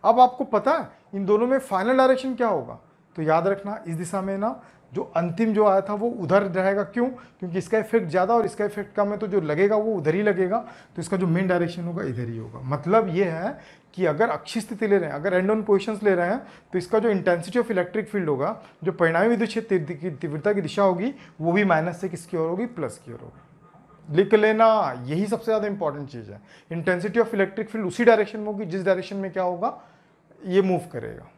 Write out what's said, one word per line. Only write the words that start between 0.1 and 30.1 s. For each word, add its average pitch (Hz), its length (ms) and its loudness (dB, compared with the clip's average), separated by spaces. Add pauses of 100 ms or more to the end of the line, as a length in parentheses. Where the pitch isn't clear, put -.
आपको 254 260 6
पता 214 260 2
है 294 180 0 (240)
इन 196 120 -4
दोनों 214 220 4
में 269 120 2
फाइनल 220 380 0
डायरेक्शन 262 380 4
क्या 240 120 0
होगा, 123 320 -4 (360)
तो 165 60 -6
याद 160 260 2
रखना 202 400 -4
इस 165 80 -6
दिशा 180 260 -6
में 196 160 -4
ना 226 220 -4 (340)
जो - 80 -4 (160)
अंतिम 175 360 0
जो 214 140 4
आया 190 140 6
था 202 120 -6
वो 214 160 -2 (100)
उधर 185 240 4
रहेगा। 196 420 0
क्यों? 240 200 -2 (340)
क्योंकि 180 180 -6
इसका 220 200 -2
इफेक्ट 214 320 0
ज़्यादा 185 240 2
और 226 120 4
इसका 208 200 -4
इफेक्ट 202 300 -8
कम 202 140 0
है, 208 80 -4
तो 214 100 -6
जो 190 140 0
लगेगा 170 340 2
वो 214 200 0
उधर 160 200 0
ही 202 80 0
लगेगा, 190 340 2 (380)
तो 170 60 -8
इसका 185 160 -4
जो 180 100 0
मेन 180 200 2
डायरेक्शन 170 360 0
होगा 170 200 -6
इधर 120 260 -6
ही 113 80 -8
होगा। 113 280 -12
मतलब 165 420 0
ये 180 180 0
है 175 320 -6 (360)
कि 180 120 -2
अगर 165 240 2
अक्षीय 156 320 -6
स्थिति 220 260 -6
ले 196 100 4
रहे 165 120 0
हैं, 139 60 -8
अगर 175 180 -2
एंड 185 180 2
ऑन 220 120 0
पोजीशंस 202 400 0
ले 196 120 4
रहे 175 140 0
हैं, 240 100 0 (340)
तो 185 40 0
इसका 185 220 0
जो 214 140 2
intensity 190 440 0
of 240 140 0
electric 185 400 -2
field 185 160 -2
होगा, 151 280 -2 (280)
जो 175 100 0
परिणामी 170 340 4
विद्युत 226 220 2
क्षेत्र 220 300 -2
ती-, 156 180 -6
की 170 140 -6
तीव्रता 156 420 -4
की 196 80 0
दिशा 190 220 0
होगी, 196 300 2 (280)
वो 165 100 0
भी 202 140 4
माइनस 165 360 2
से 190 80 -4
किसकी 175 280 -8
ओर 160 120 0
होगी, 190 180 -4
प्लस 160 380 -8
की 117 80 -14
ओर 110 60 -16
होगी। - 960 -14
लिख 202 180 4
लेना, 220 320 6 (400)
यही 160 220 -2
सबसे 226 180 -4
ज़्यादा 214 220 0
इंपॉर्टेंट 147 420 -4
चीज़ 110 220 -14
है। 101 100 -18 (300)
Intensity 180 520 0
of 226 120 -2
electric 196 360 -2
field 214 160 -4
उसी 226 180 0
डायरेक्शन 214 340 4
में 208 80 -8
होगी 208 180 -6
जिस 180 200 -6
डायरेक्शन 185 300 0
में 190 160 -6
क्या 185 120 -4
होगा, 180 340 -4 (640)